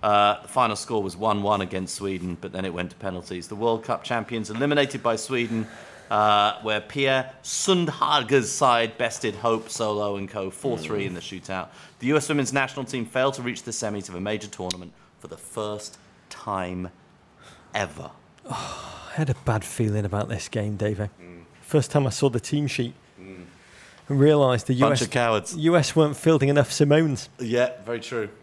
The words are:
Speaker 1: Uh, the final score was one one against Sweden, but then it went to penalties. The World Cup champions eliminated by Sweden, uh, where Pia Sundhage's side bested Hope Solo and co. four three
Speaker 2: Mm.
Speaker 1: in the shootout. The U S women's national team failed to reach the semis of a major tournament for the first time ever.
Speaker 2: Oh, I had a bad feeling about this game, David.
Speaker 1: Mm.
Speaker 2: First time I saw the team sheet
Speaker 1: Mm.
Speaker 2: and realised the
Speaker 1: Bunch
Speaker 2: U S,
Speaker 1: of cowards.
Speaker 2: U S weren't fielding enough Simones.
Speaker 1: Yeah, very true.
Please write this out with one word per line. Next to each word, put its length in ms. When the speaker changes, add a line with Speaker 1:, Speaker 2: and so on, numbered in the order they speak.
Speaker 1:
Uh, 400
the 60
final 260
score 260
was 160
one 280
one 160
against 340
Sweden, 460
but 100
then 140
it 100
went 160
to 60
penalties. 500
The 80
World 300
Cup 180
champions 480
eliminated 500
by 140
Sweden, 540
uh, 520
where 180
Pia 520
Sundhage's 1040
side 480
bested 380
Hope 340
Solo 460
and 120
co. 220
four 260
three 280
Speaker 2:
Mm. 40
Speaker 1:
in 60
the 60
shootout. 480
The 80
U 80
S 120
women's 240
national 340
team 200
failed 280
to 80
reach 200
the 80
semis 380
of 80
a 40
major 280
tournament 440
for 80
the 100
first 600
time 600
ever. 360
Speaker 2:
Oh, 520
I 20
had 160
a 40
bad 200
feeling 400
about 240
this 200
game, 280
David. 340
Speaker 1:
Mm. 200
Speaker 2:
First 300
time 160
I 40
saw 200
the 100
team 260
sheet 280
Speaker 1:
Mm. 240
Speaker 2:
and 120
realised 480
the 60
Speaker 1:
Bunch 260
Speaker 2:
U 20
S, 0
Speaker 1:
of 80
cowards. 460
Speaker 2:
U 200
S 180
weren't 220
fielding 320
enough 220
Simones. 580
Speaker 1:
Yeah, 340
very 160
true. 300